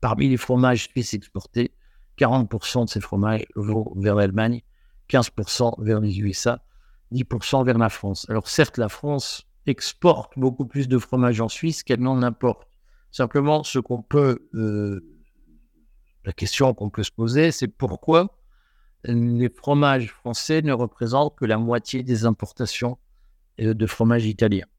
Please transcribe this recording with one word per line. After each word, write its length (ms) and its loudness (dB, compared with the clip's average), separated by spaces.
parmi 280 2
les 80 4
fromages 520 2
suisses 260 -4
exportés, 600 -6
quarante 320 2
pour 160 -6
cent 200 -2
de 40 -6
ces 120 -4
fromages 440 -2
vont 400 -2
vers 180 2
l'Allemagne, 480 2
quinze 200 2
pour 220 -8
cent 300 0
vers 200 2
les 200 0
U 100 -2
S 160 -4
A, 180 -2
dix 140 -2
pour 200 -6
cent 200 0
vers 120 2
la 120 4
France. 420 -6
Alors 180 -4
certes, 300 0
la 100 -2
France 580 -8
exporte 720 0
beaucoup 260 0
plus 240 -4
de 100 2
fromage 420 2
en 80 -2
Suisse 340 -4
qu'elle 180 0
n'en 220 0
importe. 460 -2
Simplement, 540 0
ce 160 -2
qu'on 200 -4
peut, 540 0
euh, 500 -4
la 80 -8
question 400 0
qu'on 160 -6
peut 140 -6
se 100 -6
poser, 380 2
c'est 180 -4
pourquoi 680 0
les 440 2
fromages 600 0
français 540 -4
ne 100 0
représentent 640 -2
que 100 -4
la 120 2
moitié 440 -2
des 240 0
importations, 720 -4
euh, 140 2
de 120 0
fromage 400 2
italien. 400 0